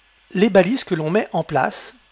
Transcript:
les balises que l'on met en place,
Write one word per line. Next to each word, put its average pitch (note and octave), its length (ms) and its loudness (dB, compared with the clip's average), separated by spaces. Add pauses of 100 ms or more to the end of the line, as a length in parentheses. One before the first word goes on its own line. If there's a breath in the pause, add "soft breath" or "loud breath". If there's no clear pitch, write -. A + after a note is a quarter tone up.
(320)
les G#3 180 2
balises G3 340 2
que F#3 120 -6
l'on D#3 160 -4
met G#3+ 200 0
en E3 120 -2
place, - 500 -4 (180)